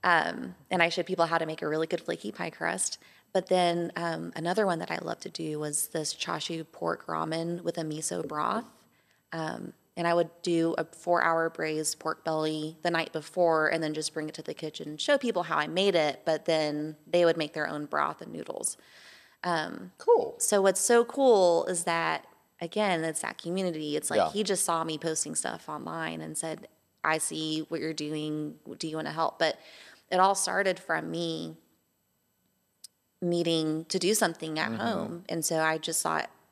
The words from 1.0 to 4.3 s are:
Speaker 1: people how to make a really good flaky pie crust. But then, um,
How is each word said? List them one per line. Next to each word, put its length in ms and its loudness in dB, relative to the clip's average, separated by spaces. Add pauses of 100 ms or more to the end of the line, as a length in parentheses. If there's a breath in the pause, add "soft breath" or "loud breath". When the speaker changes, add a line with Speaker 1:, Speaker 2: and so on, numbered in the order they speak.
Speaker 1:
people 200 2
how 120 0
to 80 0
make 160 -8
a 60 -4
really 200 0
good 140 -2
flaky 300 -6
pie 200 -8
crust. 460 -4 (360 soft breath)
But 140 0
then, 480 2
um, 400 -4